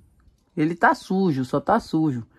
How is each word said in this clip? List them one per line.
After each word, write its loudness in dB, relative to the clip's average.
Ele 0
tá 4
sujo, 0
só -2
tá 2
sujo. -2